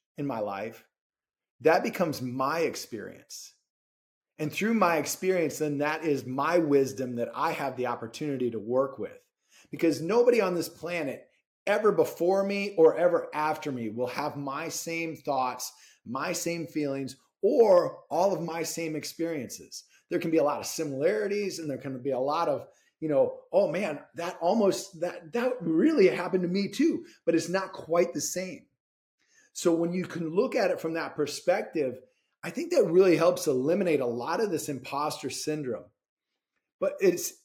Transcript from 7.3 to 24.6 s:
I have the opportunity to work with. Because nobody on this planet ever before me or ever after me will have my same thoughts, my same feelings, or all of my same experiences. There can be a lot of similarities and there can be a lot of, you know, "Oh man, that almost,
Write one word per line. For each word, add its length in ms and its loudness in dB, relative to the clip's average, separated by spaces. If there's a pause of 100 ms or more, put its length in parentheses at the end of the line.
I 200 0
have 240 -4
the 100 -2
opportunity 640 -4
to 80 -6
work 400 0
with. 180 -8 (540)
Because 300 2
nobody 400 4
on 120 0
this 140 -2
planet 580 -8 (400)
ever 280 4
before 500 2
me 340 -4
or 200 8
ever 360 2
after 380 -2
me 180 -4
will 180 -2
have 280 -6
my 320 -6
same 480 -6
thoughts, 560 -2 (340)
my 280 -4
same 340 -6
feelings, 480 -4 (260)
or 580 6 (100)
all 240 2
of 80 -2
my 200 -6
same 360 -6
experiences. 880 -8 (240)
There 100 0
can 120 -2
be 60 4
a 60 4
lot 160 0
of 60 -8
similarities 920 -2
and 100 -8
there 80 -6
can 260 -10
be 80 -2
a 80 -2
lot 300 0
of, 180 -4 (320)
you 80 -4
know, 320 4 (120)
"Oh 200 4
man, 280 -4 (160)
that 260 -6
almost, 580 2